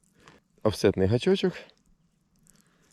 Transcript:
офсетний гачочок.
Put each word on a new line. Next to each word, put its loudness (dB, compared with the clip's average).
офсетний 0
гачочок. 0